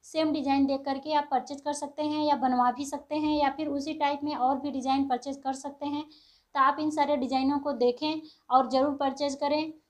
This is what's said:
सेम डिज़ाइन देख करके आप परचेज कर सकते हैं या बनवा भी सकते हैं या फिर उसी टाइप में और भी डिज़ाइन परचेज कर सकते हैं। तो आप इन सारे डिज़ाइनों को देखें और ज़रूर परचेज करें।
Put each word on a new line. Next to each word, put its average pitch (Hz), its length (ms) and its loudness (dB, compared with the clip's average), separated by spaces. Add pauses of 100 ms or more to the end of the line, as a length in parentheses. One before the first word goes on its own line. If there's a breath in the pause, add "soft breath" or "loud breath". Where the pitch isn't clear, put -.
सेम 311 280 0
डिज़ाइन 277 320 2
देख 269 200 -2
करके 277 280 -4
आप 294 180 2
परचेज 277 300 -2
कर 294 120 -2
सकते 294 300 -6
हैं 202 200 0
या 196 140 4
बनवा 247 340 4
भी 269 140 -6
सकते 285 300 -8
हैं 302 180 0
या 294 160 2
फिर 302 200 -4
उसी 285 240 -4
टाइप 285 300 -2
में 294 120 -4
और 254 240 2
भी 277 120 -6
डिज़ाइन 269 360 0
परचेज 269 300 -4
कर 269 180 -6
सकते 277 300 -10
हैं। 294 180 -4
तो - 560 -12
आप 277 200 4
इन 302 120 0
सारे 294 260 2
डिज़ाइनों 262 420 2
को 285 140 -4
देखें 247 480 0 (280 loud breath)
और 247 200 6
ज़रूर 269 240 2
परचेज 277 420 -2
करें। 302 360 0 (180)